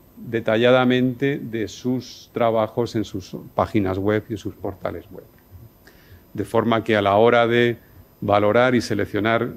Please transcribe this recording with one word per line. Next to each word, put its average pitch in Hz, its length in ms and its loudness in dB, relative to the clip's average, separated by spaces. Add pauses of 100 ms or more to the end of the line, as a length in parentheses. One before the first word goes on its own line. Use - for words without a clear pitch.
(180)
detalladamente 123 1200 0
de 110 300 -6
sus - 640 -8
trabajos 113 640 -2
en 110 80 -2
sus - 340 -12 (160)
páginas 95 460 -2
web 107 300 0
y 117 40 -8
en 104 60 -6
sus 92 160 -12
portales 95 560 -10
web. - 140 -18 (1080)
De 104 100 -6
forma 113 400 0
que 113 120 0
a 104 80 4
la 98 140 4
hora 117 280 6
de 120 320 2 (420)
valorar 104 540 2
y 120 80 2
seleccionar 107 760 -2